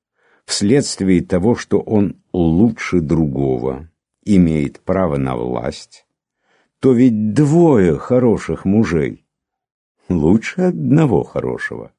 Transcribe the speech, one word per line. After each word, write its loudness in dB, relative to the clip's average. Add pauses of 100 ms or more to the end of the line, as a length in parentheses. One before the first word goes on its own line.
(440)
вследствие 0
того, 0
что -2
он -2 (160)
лучше 0
другого, -2 (360)
имеет 0
право -2
на -4
власть, -8 (760)
то 4
ведь 2
двое 2
хороших -2
мужей -2 (840)
лучше 0
одного 0
хорошего. -8